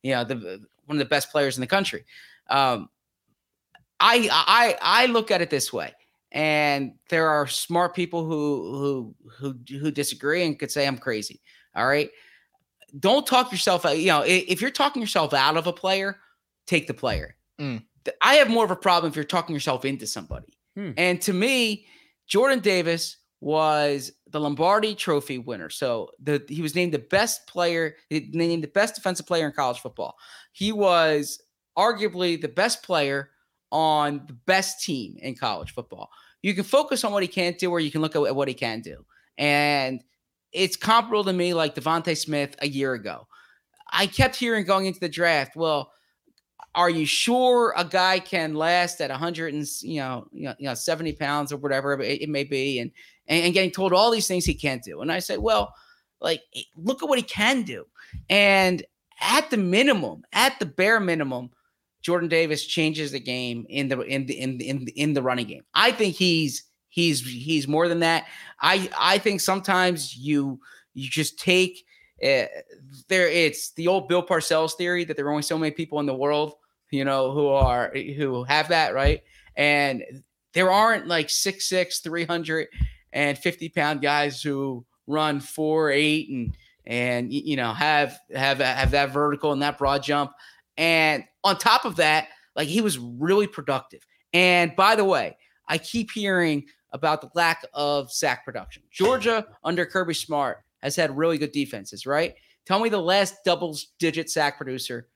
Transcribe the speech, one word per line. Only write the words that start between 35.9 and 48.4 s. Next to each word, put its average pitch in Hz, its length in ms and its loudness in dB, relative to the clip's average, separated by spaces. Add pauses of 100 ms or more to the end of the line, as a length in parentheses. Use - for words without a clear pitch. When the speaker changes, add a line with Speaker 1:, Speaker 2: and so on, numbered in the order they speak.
Speaker 1:
You 190 120 0
can 196 100 -2
focus 262 400 2
on 208 80 -2
what 202 100 0
he 180 60 -4
can't 175 300 -2
do, 180 120 -2
or 175 100 0
you 151 100 -2
can 156 100 -4
look 156 160 -2
at, 147 60 2
at 135 140 0
what 139 120 -2
he 127 60 -6
can 113 260 -6
do. 73 240 -16 (340)
And 143 640 2 (500)
it's 185 240 0
comparable 214 480 2
to 190 80 0
me 180 220 0
like 156 200 0
Devontae 160 420 -2
Smith 143 440 -4
a 143 80 -4
year 135 240 -2
ago. 101 340 -10 (640)
I 196 160 2
kept - 300 0
hearing 226 280 -2
going 190 220 2
into 185 140 -4
the 175 80 -4
draft, 156 480 0
"Well, 156 360 -2 (840)
are 175 160 4
you 160 160 0
sure 247 720 4
a 180 80 0
guy 185 340 4
can 165 360 -2